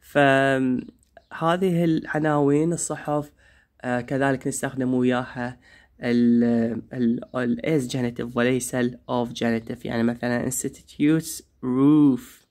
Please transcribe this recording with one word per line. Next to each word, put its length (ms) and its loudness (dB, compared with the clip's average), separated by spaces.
فهذه 1800 0
العناوين 880 0
الصحف، 600 -6
آه، 180 -2
كذلك 460 0
نستخدم 480 -4
وياها 640 -2
ال، 440 4
ال، 440 -2
ال 460 -2
S 100 -8
genitive 440 -4
وليس 380 0
ال 240 -2
of 180 -2
genitive. 560 -4
يعني 180 -2
مثلا 480 -2
institute's 920 -2
roof 880 4